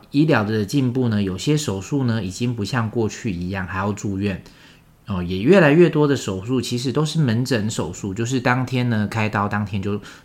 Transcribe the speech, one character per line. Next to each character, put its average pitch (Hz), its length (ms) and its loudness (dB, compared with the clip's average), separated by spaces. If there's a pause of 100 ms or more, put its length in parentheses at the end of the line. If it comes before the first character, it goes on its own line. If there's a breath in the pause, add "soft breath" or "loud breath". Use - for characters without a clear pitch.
(120)
医 143 120 4
疗 131 220 2
的 107 180 0
进 127 300 0
步 123 160 0
呢， 104 120 2
有 95 160 -2
些 147 200 0
手 98 240 -4
术 139 240 -2
呢， 113 180 0
已 92 60 -4
经 120 260 -4
不 107 80 -4
像 110 260 -2
过 110 200 0
去 - 200 -6
一 87 200 -4
样 95 180 -4
还 92 100 -6
要 98 140 -2
住 98 260 -6
院。 98 240 -2 (640 loud breath)
哦， 92 140 -4
也 90 160 -4
越 147 220 6
来 151 120 8
越 170 160 8
多 147 200 2
的 139 80 2
手 95 280 -4
术 127 160 -2
其 120 200 -4
实 127 120 -2
都 135 140 0
是 156 140 -2
门 123 260 2
诊 110 240 0
手 87 240 -4
术， 98 180 -6
就 110 140 -4
是 127 140 -2
当 127 260 0
天 123 240 -2
呢 107 180 0
开 107 220 -2
刀， 104 180 0
当 104 160 -2
天 98 160 -6
就， 101 220 -4 (240 loud breath)